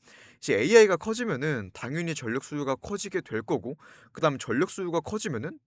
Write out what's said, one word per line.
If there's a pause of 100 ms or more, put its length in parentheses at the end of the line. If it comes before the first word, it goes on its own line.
(400)
이제
에이아이가
커지면은
당연히
전력
수요가
커지게
될
거고 (340)
그다음
전력
수요가
커지면은